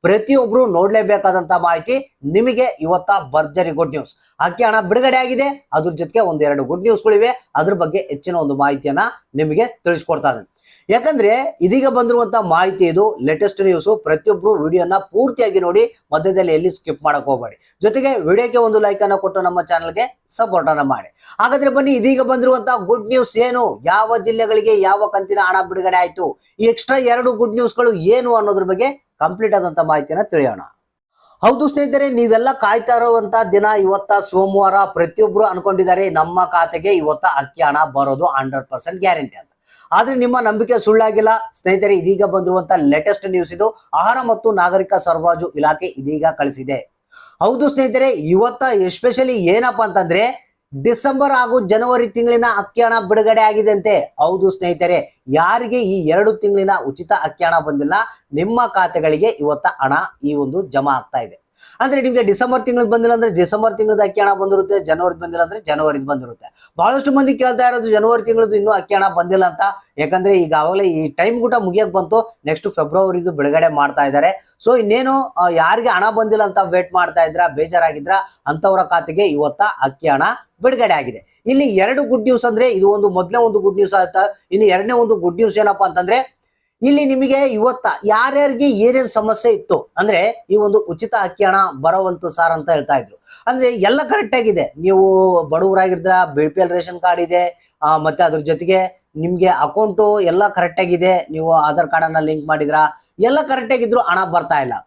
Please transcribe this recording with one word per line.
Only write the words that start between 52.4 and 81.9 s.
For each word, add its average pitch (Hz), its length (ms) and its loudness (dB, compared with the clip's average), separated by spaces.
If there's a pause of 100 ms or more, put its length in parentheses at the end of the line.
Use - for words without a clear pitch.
ಅಕ್ಕಿ 202 240 -4
ಹಣ 226 120 2 (140)
ಬಿಡುಗಡೆ 220 340 2
ಆಗಿದೆಯಂತೆ. 208 800 0
ಹೌದು 185 320 2
ಸ್ನೇಹಿತರೆ, 175 760 -2
ಯಾರಿಗೆ 214 540 0
ಈ 190 260 -2
ಎರಡು 208 260 2
ತಿಂಗಳಿನ 202 380 0 (160)
ಉಚಿತ 156 240 -8 (120)
ಅಕ್ಕಿ 156 200 -6
ಹಣ 165 160 2
ಬಂದಿಲ್ಲ, 147 340 -4 (400)
ನಿಮ್ಮ 208 340 0
ಖಾತೆಗಳಿಗೆ 170 600 0
ಇವತ್ತ 147 380 -2 (160)
ಹಣ 139 120 0 (300)
ಈ 147 100 -2
ಒಂದು 143 280 -2
ಜಮಾ 139 320 -2
ಆಗ್ತಾ 127 260 -4
ಇದೆ. 107 240 -12 (360)
ಅಂದ್ರೆ 262 220 0
ನಿಮ್ಗೆ 247 220 0
ಡಿಸೆಂಬರ್ 247 420 0
ತಿಂಗಳದ್ 240 240 0
ಬಂದಿಲ್ಲ 233 240 2
ಅಂದ್ರೆ 226 220 0
ಡಿಸೆಂಬರ್ 208 420 0
ತಿಂಗಳದ 214 260 0
ಅಕ್ಕಿ 196 180 -2
ಹಣ 202 120 2
ಬಂದಿರುತ್ತೆ, 196 460 0
ಜನವರಿದ್ 170 400 -2
ಬಂದಿಲ್ಲ 170 240 -4
ಅಂದ್ರೆ 196 180 -4
ಜನವರಿದ್ 151 440 -2
ಬಂದಿರುತ್ತೆ. 127 720 -10
ಬಹಳಷ್ಟು 262 340 0
ಮಂದಿ 269 260 2
ಕೇಳ್ತಾ 247 300 2
ಇರೋದು 233 220 -2
ಜನವರಿ 220 340 2
ತಿಂಗಳದ್ದು 220 320 0
ಇನ್ನೂ 208 160 2
ಅಕ್ಕಿ 202 240 -2
ಹಣ 190 120 2
ಬಂದಿಲ್ಲ 180 380 0
ಅಂತ. 175 160 -4 (360)
ಯಾಕಂದ್ರೆ 185 420 0
ಈಗಾಗಲೇ 160 440 0
ಈ 160 260 -2
ಟೈಮ್ 220 300 -2
ಕೂಡ 226 200 0
ಮುಗಿಯಕ್ 190 320 0
ಬಂತು, 190 540 -2
ನೆಕ್ಸ್ಟ್ 156 300 -4
ಫೆಬ್ರವರಿದು 175 560 0
ಬಿಡುಗಡೆ 147 360 0
ಮಾಡ್ತಾ 143 380 0
ಇದ್ದಾರೆ. 147 600 -2
So 247 140 4
ಇನ್ನೇನು, 262 480 0
ಆ, 180 220 0
ಯಾರಿಗೆ 180 400 2
ಹಣ 202 200 0
ಬಂದಿಲ್ಲ 220 340 0
ಅಂತ 190 200 -2
ವೇಟ್ 180 300 -2
ಮಾಡ್ತಾ 170 300 2
ಇದ್ರ, 160 180 -2 (140)
ಬೇಜಾರಾಗಿದ್ರ, 165 560 -2 (360)
ಅಂತವರ 185 360 0
ಖಾತೆಗೆ 180 440 -2
ಇವತ್ತ 147 340 -2
ಅಕ್ಕಿ 156 460 -4
ಹಣ 139 160 0 (380)
ಬಿಡುಗಡೆ 233 320 2
ಆಗಿದೆ. 127 520 -6
ಇಲ್ಲಿ 269 200 2
ಎರಡು 226 380 0